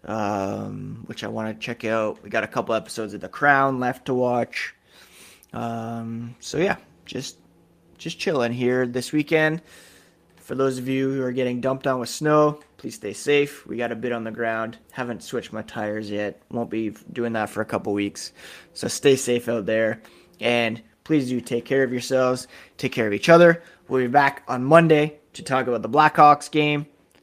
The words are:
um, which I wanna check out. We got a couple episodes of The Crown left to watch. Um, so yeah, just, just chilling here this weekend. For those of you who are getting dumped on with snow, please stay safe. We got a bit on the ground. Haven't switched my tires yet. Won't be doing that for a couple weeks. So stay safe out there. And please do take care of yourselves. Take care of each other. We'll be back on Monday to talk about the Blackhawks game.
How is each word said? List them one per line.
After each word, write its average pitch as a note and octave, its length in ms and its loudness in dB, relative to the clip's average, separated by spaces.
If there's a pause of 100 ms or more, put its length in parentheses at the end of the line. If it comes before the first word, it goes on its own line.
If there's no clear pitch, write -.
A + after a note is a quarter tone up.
um, G2+ 1000 -6
which - 180 -12
I G#2+ 40 -8
wanna A2 260 -6
check A#2 300 -10
out. A2 380 -4
We G#2 60 -18
got G#2+ 160 -2
a G#2+ 40 -10
couple A#2 260 -4
episodes G#2+ 400 -6
of G2 60 -12
The F#2 80 -12
Crown C3+ 520 2
left B2+ 260 -4
to C3+ 80 0
watch. B2 600 -2 (760)
Um, A#2 880 -8
so - 180 -8
yeah, F#3+ 180 0 (300)
just, - 320 -12 (580)
just - 220 -12
chilling B2 340 0
here B2+ 340 0
this B2 260 -6
weekend. D#3 500 2 (880)
For - 60 -4
those C3 220 0
of B2+ 100 -6
you C3+ 240 -2
who C3+ 100 -4
are B2+ 80 -4
getting B2 300 -2
dumped C3+ 260 -2
on C3 140 -2
with A#2 80 -6
snow, D3+ 500 2 (180)
please - 200 -14
stay G2+ 160 -10
safe. C#3+ 560 0
We - 80 -8
got A#2 160 -4
a - 20 -6
bit A#2 160 -6
on A#2 140 -6
the A2 80 -8
ground. A2+ 460 -6 (120)
Haven't B2 320 -8
switched - 300 -8
my A2 100 -8
tires G#2+ 480 -8
yet. G#2 400 -6
Won't A#2 200 -6
be A2+ 200 -4 (220)
doing A#2 220 -4
that G#2+ 160 -2
for - 100 -6
a A2 40 -2
couple G#2+ 280 -4
weeks. G2+ 400 -4 (420)
So - 140 -6
stay - 260 4
safe B2 340 -2
out A2 180 -2
there. A2 360 0 (380)
And A#2 420 -2 (220)
please C#3+ 240 0
do B2 120 -2
take A#2+ 260 -4
care C3+ 180 2
of A#2+ 80 -4
yourselves. B2+ 560 0 (300)
Take C3+ 120 -4
care A#2+ 160 -2
of G#2 60 0
each G2+ 160 0
other. E3+ 340 10 (240)
We'll C3 160 0
be B2 60 0
back C#3 400 4
on B2 160 -4
Monday D3+ 560 6 (140)
to - 100 -16
talk B2+ 240 -2
about A#2 140 -2
the A2+ 60 -8
Blackhawks D3 640 6
game. D3 360 0 (360)